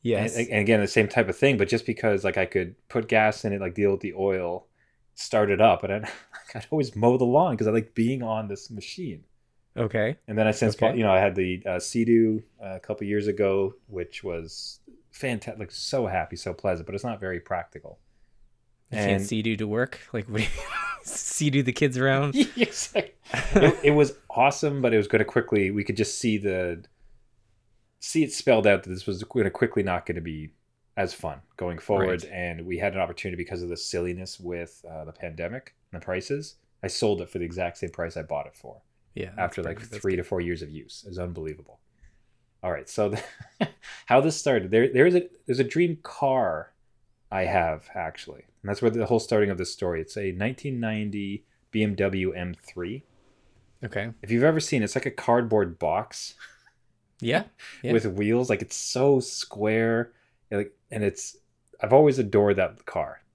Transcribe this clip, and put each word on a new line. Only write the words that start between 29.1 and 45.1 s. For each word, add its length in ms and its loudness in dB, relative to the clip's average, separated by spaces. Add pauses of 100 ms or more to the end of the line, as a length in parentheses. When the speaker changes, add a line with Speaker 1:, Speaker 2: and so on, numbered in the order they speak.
Speaker 2:
gonna 260 0
quickly 340 0
not 220 -2
gonna 140 -6
be 320 -10 (460)
as 160 -2
fun 260 -10 (160)
going 240 -6
forward. 440 0
Speaker 1:
Right. 100 -16
Speaker 2:
And 320 -8
we 140 -4
had 140 0
an 60 -4
opportunity 420 -6
because 220 -8
of 60 -8
the 80 -6
silliness 600 -6
with, 520 -10
uh, 160 -12
the 80 -16
pandemic 600 -10 (180)
and 80 -12
the 40 -20
prices. 500 -6 (280)
I 40 -4
sold 340 0
it 80 -10
for 100 -8
the 60 -4
exact 320 -6
same 140 -8
price 260 -8
I 60 -8
bought 240 -6
it 100 -20
for. 240 -20 (320)
Speaker 1:
Yeah, 140 -8
that's 120 -12
Speaker 2:
After, 240 -4
like, 120 -6
Speaker 1:
perfect. 160 -16
That's 100 -12
Speaker 2:
three 120 0
Speaker 1:
good. 40 0
Speaker 2:
to 60 -4
four 180 -4
years 200 -4
of 80 -12
use. 380 -16
It's 100 -12
unbelievable. 600 -10 (840)
All 80 -4
right. 180 -6
So 200 0
the, 140 -4 (360)
<laughs> 460 -8
how 160 6
this 160 0
started, 340 0
there, 200 6
there 140 4
is 100 4